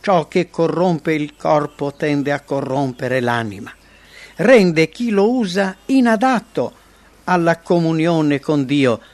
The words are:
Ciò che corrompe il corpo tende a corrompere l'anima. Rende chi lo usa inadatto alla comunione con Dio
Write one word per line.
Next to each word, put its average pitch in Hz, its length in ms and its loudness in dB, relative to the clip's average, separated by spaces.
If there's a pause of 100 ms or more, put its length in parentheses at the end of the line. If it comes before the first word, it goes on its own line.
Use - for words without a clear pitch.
Ciò 175 280 0
che 175 200 -2
corrompe 165 640 -2
il 151 240 -4
corpo 147 560 -2
tende 143 400 -2
a 139 80 -4
corrompere 131 800 -4
l'anima. 117 540 -6 (640)
Rende 175 540 4
chi 240 200 -6
lo 202 200 2
usa 196 560 -2
inadatto 240 880 0 (500)
alla 170 340 0
comunione 160 800 0
con 143 280 -2
Dio 131 340 0 (140)